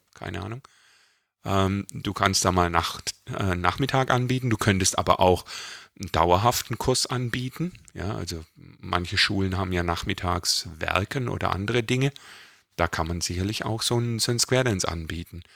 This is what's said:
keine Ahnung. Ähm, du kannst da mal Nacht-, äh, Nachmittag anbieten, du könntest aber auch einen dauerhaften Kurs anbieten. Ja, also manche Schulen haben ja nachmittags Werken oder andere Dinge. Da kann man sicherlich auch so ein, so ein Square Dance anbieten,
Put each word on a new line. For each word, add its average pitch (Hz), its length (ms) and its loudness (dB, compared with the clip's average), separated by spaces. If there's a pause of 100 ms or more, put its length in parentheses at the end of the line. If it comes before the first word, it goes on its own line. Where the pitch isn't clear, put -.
(140)
keine 95 300 -10
Ahnung. 113 180 -10 (840)
Ähm, 95 460 0
du - 220 -6
kannst 98 300 2
da 95 80 4
mal 87 180 4
Nacht-, - 460 -2 (180)
äh, 95 220 0
Nachmittag 127 560 0
anbieten, 127 380 0
du 107 80 2
könntest 95 420 2
aber 90 220 4
auch 92 240 6 (540)
einen 92 120 -10
dauerhaften 95 680 4
Kurs - 260 0
anbieten. 127 680 -4 (200)
Ja, 95 220 -6
also 85 280 -8 (120)
manche 87 640 -6
Schulen 95 400 2
haben 92 140 -2
ja 87 120 0
nachmittags 87 840 -2 (120)
Werken 107 480 -2
oder 92 240 -2
andere 107 320 0
Dinge. 131 280 2 (680)
Da 85 100 2
kann 82 200 -2
man 85 140 -2
sicherlich 92 420 -2
auch 113 200 -2
so 120 160 2
ein, 117 180 -2
so 117 140 0
ein 120 80 0
Square 127 240 2
Dance 104 240 2
anbieten, 85 560 -6 (120)